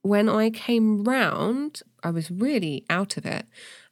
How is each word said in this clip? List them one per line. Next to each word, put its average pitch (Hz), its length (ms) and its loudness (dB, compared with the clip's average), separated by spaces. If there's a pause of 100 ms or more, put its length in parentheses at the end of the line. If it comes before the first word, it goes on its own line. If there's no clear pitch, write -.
when 208 280 4
I 220 200 2
came 220 540 2
round, 254 800 0 (220)
I 170 80 -2
was 165 200 -4
really 185 580 -2
out 190 280 -2
of - 80 -10
it. - 200 -4 (460)